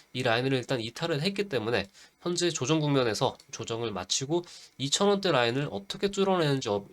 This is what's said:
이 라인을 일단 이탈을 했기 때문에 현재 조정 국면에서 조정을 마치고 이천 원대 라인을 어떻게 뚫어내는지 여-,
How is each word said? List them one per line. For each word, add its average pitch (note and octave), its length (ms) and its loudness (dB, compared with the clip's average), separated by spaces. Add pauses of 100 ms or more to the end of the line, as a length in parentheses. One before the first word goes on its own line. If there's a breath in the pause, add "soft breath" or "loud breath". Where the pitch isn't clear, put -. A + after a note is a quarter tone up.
(140)
이 B2 80 -4
라인을 B2 320 2
일단 B2+ 260 0
이탈을 C#3+ 420 -2
했기 G3 280 -2
때문에 A2 400 0 (320 loud breath)
현재 F3 300 0
조정 D#3 280 0
국면에서 C3 580 2 (120)
조정을 A2+ 420 -6
마치고 C3+ 540 -2 (320 loud breath)
이천 C#3 300 0
원대 G3 240 2
라인을 B2+ 400 2
어떻게 G3 380 -4
뚫어내는지 E3 600 2
여-, G2+ 240 0